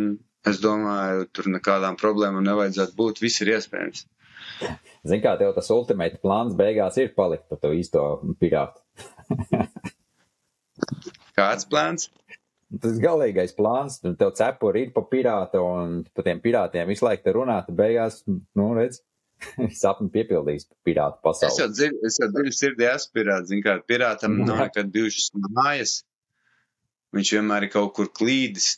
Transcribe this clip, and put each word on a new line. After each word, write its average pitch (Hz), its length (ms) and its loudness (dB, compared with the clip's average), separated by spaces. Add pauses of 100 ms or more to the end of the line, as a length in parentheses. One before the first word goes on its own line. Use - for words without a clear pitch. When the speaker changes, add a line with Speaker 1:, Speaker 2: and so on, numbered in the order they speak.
(400)
Speaker 1:
es 101 200 0
domāju, 101 680 0
tur - 220 -6
nekādām 95 480 0
problēmām 104 480 2
nevajadzētu 98 500 0
būt, 110 280 -2
viss 117 180 0
ir 107 140 2
iespējams. - 500 -6 (920)
Speaker 2:
Zini 101 260 0
kā, 104 140 4
tev 101 160 4
tas - 180 -2
ultimate 110 480 2
plāns 104 360 0
beigās 101 440 2
ir 131 140 2
palikt 87 340 0
pa - 100 -8
to 73 140 0
īsto 82 320 0 (300)
pirātu. 78 500 0 (460)
<laughs> - 400 -2 (1600)
Speaker 1:
Kāds 101 360 0
plāns? 160 420 -2 (640)
Speaker 2:
Tas 113 280 -4
galīgais 113 560 2
plāns, 131 460 0
un 87 160 -4
tev 98 180 2
cepuri 110 480 0
ir 127 80 -6
pa 117 120 0
pirātu, 107 600 0
un 87 420 -2
pa - 200 -8
tiem 90 180 0
pirātiem 92 480 0
visu 104 160 0
laiku 104 180 -2
te 95 80 2
runā, 113 300 0
tad 87 160 -4
beigās, 113 460 2
nu, 98 480 0
redz, 120 260 0 (400)
<laughs> 113 360 -6
sapni 98 360 -4
piepildīs 78 580 -2
pa - 120 -20
pirātu 80 420 0
pasauli. - 320 2
Speaker 1:
Es 160 80 0
jau 120 80 0
dziļi, 135 320 -2
es 110 160 -2
jau 117 100 0
dziļi 135 240 -2
sirdī 120 380 2
esmu - 260 -6
pirāts, 98 320 0
zini 101 160 -2
kā, 101 160 2
pirātam 113 560 0
Speaker 2:
Nu, 120 80 2
Speaker 1:
nav 117 140 2
Speaker 2:
jā. 131 80 2
Speaker 1:
nekad 104 260 -4
bijušas 107 380 0 (160)
mājas. 127 480 0 (1200)
Viņš 101 180 0
vienmēr 107 340 2
ir 101 80 -4
kaut 101 220 0
kur 101 160 -2
klīdis, 120 560 0 (120)